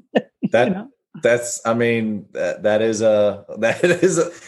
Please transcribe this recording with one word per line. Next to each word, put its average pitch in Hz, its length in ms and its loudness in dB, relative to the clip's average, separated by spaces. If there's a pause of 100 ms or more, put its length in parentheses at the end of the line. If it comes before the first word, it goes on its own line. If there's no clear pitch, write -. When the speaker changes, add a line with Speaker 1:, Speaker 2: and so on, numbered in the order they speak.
(140)
Speaker 1:
<laughs> 196 100 0 (180)
You - 120 -2
Speaker 2:
That, 123 180 4
Speaker 1:
know? 202 180 -6 (320)
Speaker 2:
that's, - 440 0
I 117 100 0
mean, 117 560 -2
that, 87 320 -6
that 107 180 2
is 110 220 0
a, 104 480 2
<laughs> 78 80 -14
that 113 240 -2
is 175 340 2
a, 165 60 2 (240)